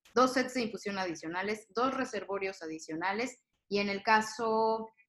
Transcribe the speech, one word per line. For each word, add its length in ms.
Dos 200
sets 220
de 80
infusión 340
adicionales, 720
dos 240
reservorios 720
adicionales 760
y 100
en 100
el 120
caso 880